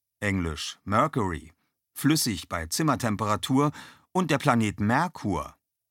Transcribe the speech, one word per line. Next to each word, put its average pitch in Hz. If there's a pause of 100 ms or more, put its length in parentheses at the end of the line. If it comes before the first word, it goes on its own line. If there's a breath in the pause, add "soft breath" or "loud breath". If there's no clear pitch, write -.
(200)
englisch 90
Mercury, 98 (420)
flüssig 135
bei 85
Zimmertemperatur, 117 (400 loud breath)
und 180
der 143
Planet 117
Merkur, 107 (360)